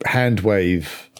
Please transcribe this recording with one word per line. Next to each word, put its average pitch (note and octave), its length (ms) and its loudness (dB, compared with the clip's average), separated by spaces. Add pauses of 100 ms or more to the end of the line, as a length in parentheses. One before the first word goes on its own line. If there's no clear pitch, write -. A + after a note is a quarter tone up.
hand B2 360 0
wave F2+ 800 0